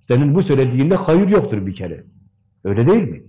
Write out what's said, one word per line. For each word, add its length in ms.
Senin 280
bu 80
söylediğinde 520
hayır 340
yoktur 360
bir 80
kere. 300
Öyle 240
değil 160
mi? 260